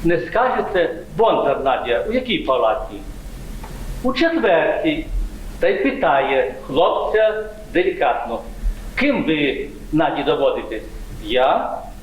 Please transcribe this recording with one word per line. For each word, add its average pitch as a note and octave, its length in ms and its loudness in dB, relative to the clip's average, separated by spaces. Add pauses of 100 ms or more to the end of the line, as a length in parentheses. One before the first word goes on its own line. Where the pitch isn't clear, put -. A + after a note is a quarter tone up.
Не E3 160 4
скажете, G#3 760 0 (220)
Бондар D3+ 460 2
Надя, A#2+ 460 2
у - 20 -2
якій G#3 260 0
палаті? A2+ 580 0 (1080)
У B3 100 0
четвертій. E3+ 920 2 (540)
Та E3+ 80 4
й - 160 2
питає C#3 720 2 (120)
хлопця G#3+ 760 2 (300)
делікатно: D3 680 0 (560)
«Ким A#3+ 280 2
ви C#3+ 440 0 (240)
Наді D3 320 2
доводите?» B2 580 0 (420)
«Я? - 540 2 (260)